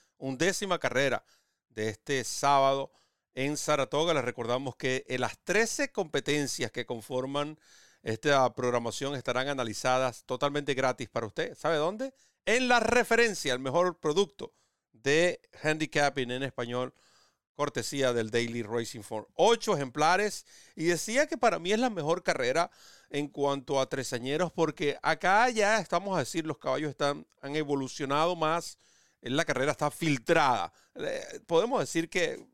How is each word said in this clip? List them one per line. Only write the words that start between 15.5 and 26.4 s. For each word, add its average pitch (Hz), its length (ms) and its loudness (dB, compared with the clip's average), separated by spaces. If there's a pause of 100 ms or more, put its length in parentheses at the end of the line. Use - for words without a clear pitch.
handicapping 147 640 0
en 127 140 -4
español, 123 500 -6 (600)
cortesía 135 560 0
del 113 180 0
Daily 117 320 0
Racing 113 380 -6
Form. 107 340 -8
Ocho 220 400 4
ejemplares, 156 720 0 (300)
y 160 80 -4
decía 214 420 0
que 302 100 -6
para 214 220 4
mí 170 140 -2
es 220 80 2
la 254 100 2
mejor 175 320 -2
carrera 143 480 0 (400)
en 143 160 -2
cuanto 139 540 -2
a 131 80 0
tresañeros, 135 640 -4
porque 151 500 0
acá 185 480 4
ya 214 300 2
estamos 185 340 -2
a 165 60 2
decir, 156 260 -4